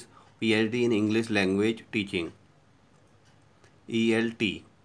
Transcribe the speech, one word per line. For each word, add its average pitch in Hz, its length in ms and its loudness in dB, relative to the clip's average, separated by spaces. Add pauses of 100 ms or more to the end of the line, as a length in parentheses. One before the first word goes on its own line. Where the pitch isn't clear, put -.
(400)
पीएचडी 110 460 2
in 120 60 2
English 107 380 0
language 101 500 2 (140)
teaching 95 340 -4 (1600)
ईएलटी 113 720 0 (220)